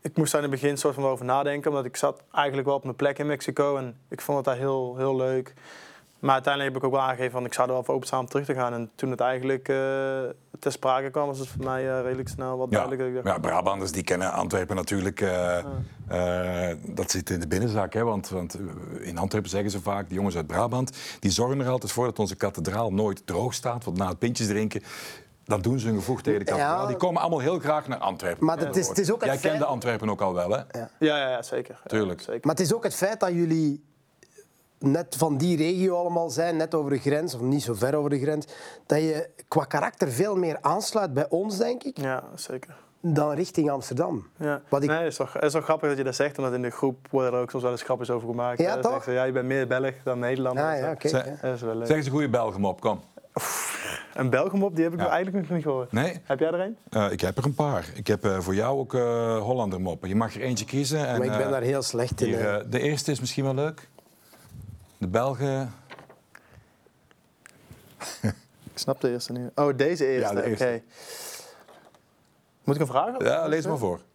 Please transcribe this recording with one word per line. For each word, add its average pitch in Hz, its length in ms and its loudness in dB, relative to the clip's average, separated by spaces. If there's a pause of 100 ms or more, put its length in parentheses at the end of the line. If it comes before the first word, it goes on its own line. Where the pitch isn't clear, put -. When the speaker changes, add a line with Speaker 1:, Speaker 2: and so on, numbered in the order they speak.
Speaker 1:
Ik - 160 -4
moest 156 160 4
daar 151 100 4
in 143 80 0
het 135 100 -2
begin 143 180 2
soort 143 160 2
van 139 100 -2
over 131 200 2
nadenken, 143 460 2
omdat 139 140 0
ik - 120 -8
zat - 260 0 (100)
eigenlijk 139 340 2
wel 139 100 4
op 139 80 -2
mijn 123 120 -6
plek 143 220 2
in 147 80 0
Mexico 143 500 2
en 127 220 -6 (100)
ik - 120 -10
vond 143 160 0
het 135 100 0
daar 131 100 2
heel, 131 400 -2
heel 131 200 2
leuk. 131 380 0 (640)
Maar 139 160 4
uiteindelijk 139 400 0
heb 127 80 -2
ik 135 60 2
ook 131 100 2
wel 131 80 2
aangegeven 127 260 0
van: 123 120 -2
"Ik 120 100 -6
zou 127 140 2
er 127 60 0
wel 127 100 0
voor 135 100 0
openstaan 131 260 -2
om 123 60 -4
terug 139 200 -2
te 147 80 0
gaan." 123 180 0
En 117 220 -6
toen 135 160 -4
het 123 100 -2
eigenlijk, 131 480 0
eh, 135 80 2 (800)
ter 139 140 -2
sprake 135 380 0
kwam, 147 160 0
was 139 120 -4
het 131 100 -6
voor 135 160 -6
mij, 131 320 -2
eh, 131 60 0
redelijk 127 260 -4
snel 127 300 -6
wat 127 120 0
Speaker 2:
Ja. 104 60 2
Speaker 1:
duidelijk 127 260 0
dat 127 60 -2 (100)
ik 123 60 -6
dacht: 95 120 2
Speaker 2:
Ja, 80 140 -2
Brabanders 92 420 0
die 92 120 -2
kennen 90 280 0
Antwerpen 95 440 0
natuurlijk, 95 440 -2
eh, 101 80 2
Speaker 1:
Ja. 90 360 0 (440)
Speaker 2:
eh, 90 680 0 (100)
dat - 240 -4
zit 90 200 -2
in 90 100 0
de 82 80 -4
binnenzak, 101 440 0
hè, 113 120 2
want, 104 240 0
want, 87 260 -6
eh, 80 520 -10
in 87 120 -6
Antwerpen 101 320 0
zeggen 101 200 0
ze 98 100 -4
vaak: 101 280 -2
"Die 92 80 -4
jongens 95 200 0
uit 80 100 -2
Brabant, 120 500 0 (240)
die 98 100 4
zorgen 123 300 2
er 123 80 0
altijd 123 240 0
voor 120 120 2
dat 117 140 -2
onze 98 180 0
kathedraal 95 560 0
nooit 98 340 2
droog 104 280 0
staat, 120 300 -4
want 87 120 -2
na 92 120 2
het 90 100 -6
pintjes 120 280 0
drinken, 104 360 0 (640)
dat 104 180 0
doen 120 160 2
ze 110 80 -2
hun 110 100 2
gevoeg 110 260 -2
tegen - 160 2
de 101 60 -4
kathedraal." 151 380 2
Speaker 3:
Ja. 202 40 -2
Speaker 2:
Die 196 100 -2
komen 180 240 2
allemaal 165 200 2
heel 160 180 2
graag 147 300 0
naar 127 100 -4
Antwerpen. 92 460 0
Speaker 3:
Maar 160 140 2
het 160 180 0
is, 185 120 2
het - 100 0
is 185 140 4
ook 233 80 0
het 139 100 2
Speaker 2:
Jij 135 80 2
Speaker 3:
feit 147 140 2
Speaker 2:
kende 151 160 2
Antwerpen 113 420 0
ook 95 100 -2
al 95 140 2
wel, 87 160 2
hè? 110 60 4 (140)
Speaker 1:
Ja, 117 280 -8
ja, 147 320 4
ja, 123 120 -2
zeker. - 400 -6
Ja, - 60 -16
Speaker 2:
Tuurlijk. 98 320 0
Speaker 1:
zeker. 117 260 -6
Speaker 3:
Maar 156 100 4
het 185 80 2
is 147 100 4
ook 151 100 -4
het 208 100 0
feit 214 260 0
dat 185 120 2
jullie 160 520 2 (920)
net 151 400 2
van 147 180 4
die 170 200 4
regio 180 400 2
allemaal 170 340 0
zijn, 165 260 0
net 160 180 0
over 147 160 2
de 139 80 2
grens, 143 360 0
of 117 60 -6
niet 131 220 2
zo 120 120 -2
ver 123 220 2
over 147 140 2
de 143 100 2
grens, 151 260 0 (400)
dat - 120 6
je 160 300 0 (200)
qua 151 160 2
karakter 147 480 0
veel 190 240 2
meer 165 240 0
aansluit 190 540 0
bij 143 140 2
ons, 196 300 0
denk 240 240 0
ik, 269 180 -8
Speaker 1:
Ja, 131 240 -2 (100)
zeker. - 420 -10 (240)
Speaker 3:
dan 151 320 4
richting 151 380 2
Amsterdam. 139 560 -2 (100)
Speaker 1:
Ja. 147 320 -2
Speaker 3:
Wat 139 140 4
ik 147 60 2
Speaker 1:
Nee, 165 180 2
is 147 100 -4
toch, - 240 -4
is 147 120 4
toch 151 120 0
grappig 160 240 2
dat 143 100 2
je 139 60 0
dat 127 100 -2
zegt, 143 240 0
omdat 135 140 0
in 123 100 -2
de 120 80 -2
groep 131 400 -2
worden 131 220 2
er 123 80 2
ook 123 100 -2
soms 127 120 -4
wel 123 100 0
eens 120 100 -6
grapjes 123 280 -2
over 117 180 -2
gemaakt. 120 320 -2
Speaker 3:
Ja, 175 160 4
Speaker 1:
Eh, - 40 -2
Speaker 3:
toch? - 20 -4 (100)
Speaker 1:
zeggen 131 200 -4
ze: 123 60 2
"Ja, 131 60 2
je 131 80 0
bent 127 140 0
meer 131 200 0
Belg 131 280 0 (100)
dan 123 140 -2
Nederlander." 127 460 0
Speaker 3:
Ah, 160 140 0
Speaker 1:
Zo. 131 60 -2
Speaker 3:
ja, 156 60 -2
oké, 147 180 -2
Speaker 2:
Zeg, 147 160 0
Speaker 3:
ja. - 180 -8
Speaker 1:
Dat 127 120 -2
is 117 80 -8
wel 113 120 -2
leuk. 113 120 -4
Speaker 2:
zeg 156 100 6
eens 147 100 0
een 131 60 -2
goede 147 160 2
Belg, 113 260 2
kom 98 100 0
op, 92 160 0
kom. 107 200 0 (360)
Speaker 1:
Oef, - 420 -4 (360)
een 131 160 0
Belgenmop, 190 440 2
die 165 100 4
heb 170 80 0
ik 175 60 -6
Speaker 2:
Ja. 190 60 0
Speaker 1:
nog 185 100 2
eigenlijk 185 320 0
nog 175 100 -2
niet 160 100 0
gehoord. 127 260 -2
Speaker 2:
Nee? 165 320 0
Speaker 1:
Heb 135 140 -2
jij 156 140 2
er 175 80 0
een? 208 160 -4 (140)
Speaker 2:
Eh, 104 220 4
ik 87 80 -4
heb 92 180 0
er 123 60 -2
een 143 100 2
paar. 139 400 0
Ik 95 120 -10
heb, 104 180 2
eh, 95 160 2
voor 92 140 0
jou 120 240 2
ook, 135 160 -4
eh, 117 440 2
Hollander 104 420 0
moppen. 90 280 -4
Je 95 80 -2
mag 110 180 2
er 104 60 -8
eentje 120 240 -2
kiezen. 143 420 0
En, 123 120 0
Speaker 3:
Maar 127 80 2
ik - 60 0
ben 107 120 2
Speaker 2:
eh, - 60 -2
Speaker 3:
daar 131 120 0
heel 135 200 2
slecht 120 380 -2
in, 127 60 2
Speaker 2:
hier, 117 120 0
Speaker 3:
hè. 107 200 0
Speaker 2:
eh, 101 120 -4
de 123 100 0
eerste 147 300 0
is 131 100 0
misschien 131 240 -2
wel 135 100 0
leuk. 151 340 -4 (1120)
De 95 100 -2
Belgen. 131 640 0 (2250)
<laughs> - 240 -12 (500)
Speaker 1:
Ik - 100 -8
snap - 180 0
de 127 100 2
eerste 120 220 -4
niet. 123 220 -6
Oh, 143 220 4
deze 147 300 2
eerste. 117 280 2
Speaker 2:
Ja, 113 60 2
de 117 80 0
eerste. 113 160 2
Speaker 1:
Oké. 117 180 0 (1800)
Moet 139 100 4
ik 147 60 0
hem 143 100 0
vragen? 220 340 0
Speaker 2:
Ja, 156 220 2
lees 156 200 0
maar 160 120 0
voor. 92 220 -2 (140)